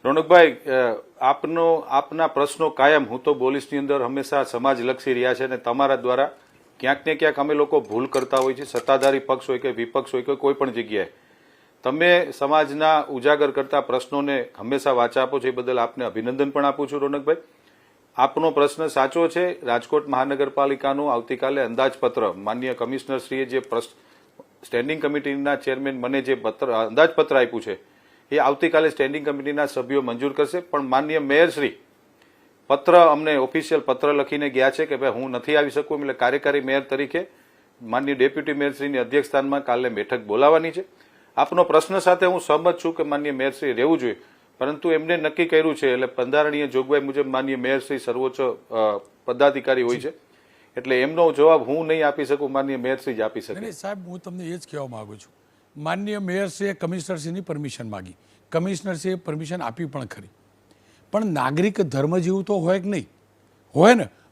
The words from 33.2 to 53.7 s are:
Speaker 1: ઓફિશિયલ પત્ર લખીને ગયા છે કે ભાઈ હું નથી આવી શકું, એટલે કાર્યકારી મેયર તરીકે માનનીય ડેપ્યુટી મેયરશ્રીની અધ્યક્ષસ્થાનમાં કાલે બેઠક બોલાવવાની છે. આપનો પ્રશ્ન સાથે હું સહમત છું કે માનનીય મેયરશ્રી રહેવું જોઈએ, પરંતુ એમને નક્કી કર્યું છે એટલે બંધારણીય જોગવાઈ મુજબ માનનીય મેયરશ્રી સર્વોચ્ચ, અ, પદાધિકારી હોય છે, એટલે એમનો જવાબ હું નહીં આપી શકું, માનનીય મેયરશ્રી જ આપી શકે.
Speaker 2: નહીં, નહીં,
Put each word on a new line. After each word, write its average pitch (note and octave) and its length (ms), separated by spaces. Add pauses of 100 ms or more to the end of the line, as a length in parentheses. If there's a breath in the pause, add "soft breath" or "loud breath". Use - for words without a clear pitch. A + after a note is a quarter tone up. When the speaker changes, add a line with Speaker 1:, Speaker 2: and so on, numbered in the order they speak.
Speaker 1:
ઓફિશિયલ D3+ 440
પત્ર C#3+ 320
લખીને C#3+ 360
ગયા C3 200
છે D#3 160
કે D3 100
ભાઈ C3 140
હું B2+ 220
નથી B2+ 240
આવી D3 140
શકું, D3 300
એટલે C#3 140
કાર્યકારી C#3 480
મેયર C3+ 200
તરીકે C#3 460 (540 soft breath)
માનનીય C3 340
ડેપ્યુટી C#3+ 380
મેયરશ્રીની C#3 440
અધ્યક્ષસ્થાનમાં C#3 680
કાલે B2 240
બેઠક A2 300
બોલાવવાની C#3+ 520
છે. F3+ 120 (540 soft breath)
આપનો F3 260
પ્રશ્ન D#3+ 360
સાથે F3+ 260
હું F3+ 160
સહમત E3+ 440
છું E3+ 100
કે E3 80
માનનીય D3 280
મેયરશ્રી C3+ 420
રહેવું C#3 260
જોઈએ, A#2+ 160 (420 soft breath)
પરંતુ D3 340
એમને D#3+ 260
નક્કી D3+ 280
કર્યું D#3 300
છે C3 180
એટલે B2+ 140 (100)
બંધારણીય D3 500
જોગવાઈ C3 340
મુજબ C#3 260
માનનીય C3+ 280
મેયરશ્રી C3 440
સર્વોચ્ચ, B2+ 420
અ, A2 560 (280)
પદાધિકારી C3 560
હોય A#2+ 180
છે, C#3 100 (680 soft breath)
એટલે B2+ 240
એમનો D#3+ 300
જવાબ D3 320
હું D#3 240
નહીં D#3 200
આપી C#3+ 180
શકું, C#3 260
માનનીય C#3 260
મેયરશ્રી C3 360
જ A2 80
આપી A2 200
શકે. G#2 120
Speaker 2:
નહીં, F#2 80
નહીં, F#3+ 120